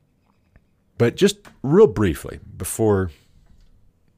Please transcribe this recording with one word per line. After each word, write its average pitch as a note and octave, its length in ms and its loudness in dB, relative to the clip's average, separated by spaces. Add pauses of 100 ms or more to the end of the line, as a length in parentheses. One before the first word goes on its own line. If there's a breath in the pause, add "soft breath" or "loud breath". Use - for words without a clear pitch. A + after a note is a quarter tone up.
(1000)
But A#2 160 0
just G3 240 0 (240)
real F#3 240 4
briefly, - 540 -4 (160)
before F#2+ 560 -2 (1040 soft breath)